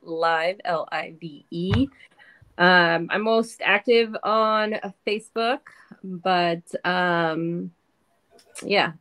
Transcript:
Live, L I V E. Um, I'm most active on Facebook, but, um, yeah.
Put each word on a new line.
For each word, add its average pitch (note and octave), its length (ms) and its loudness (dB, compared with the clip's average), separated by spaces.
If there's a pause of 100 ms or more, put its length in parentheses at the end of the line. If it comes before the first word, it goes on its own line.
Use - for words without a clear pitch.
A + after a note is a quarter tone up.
Live, E3 640 0
L E3 260 -2
I E3 280 -8
V D3+ 300 -14
E. G3 380 -2 (720)
Um, E3+ 500 4
I'm G3+ 140 -2
most A3+ 400 0
active A3 600 2
on G#3+ 520 2 (320)
Facebook, A3+ 540 -4 (420)
but, F3 580 0 (240)
um, E3+ 840 0 (920)
yeah. E3 380 0